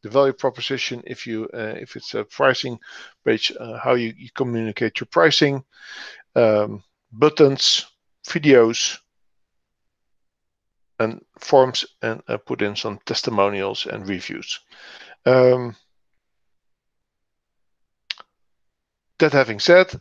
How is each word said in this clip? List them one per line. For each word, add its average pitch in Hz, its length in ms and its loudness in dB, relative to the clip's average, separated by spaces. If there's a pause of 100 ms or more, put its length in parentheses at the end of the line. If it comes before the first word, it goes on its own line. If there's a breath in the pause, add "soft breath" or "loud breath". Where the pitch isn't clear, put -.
the 107 60 -14
value 135 220 4
proposition, 123 720 -6
if - 220 -14
you, 110 160 -8 (100)
uh, 110 220 -8
if - 220 -16
it's - 160 -14
a 110 100 -6
pricing 127 560 -2 (460 loud breath)
page, 113 340 0
uh, 117 180 -14
how 127 160 0
you, 117 240 -2
you 123 180 -20
communicate 113 680 -4
your - 100 -12
pricing, 147 500 2 (760 loud breath)
um, 107 440 2 (300)
buttons, 139 760 2 (380)
videos, 127 760 4 (2000)
and 110 220 -2 (160)
forms, 131 480 2 (160)
and, 113 280 -6
uh, 117 80 -4
put 120 240 -8
in 104 120 -2
some 104 320 -8
testimonials 101 800 -2
and 104 220 -10
reviews. - 540 -10 (640 loud breath)
Um, 127 500 2 (3500)
that 151 140 2
having 113 260 2
said 185 420 6